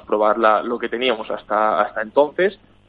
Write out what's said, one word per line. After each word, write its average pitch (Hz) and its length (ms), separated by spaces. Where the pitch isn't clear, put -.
probar 107 320
la, 107 240
lo 117 160
que 113 120
teníamos 117 420
hasta, 104 500
hasta 107 200
entonces 151 580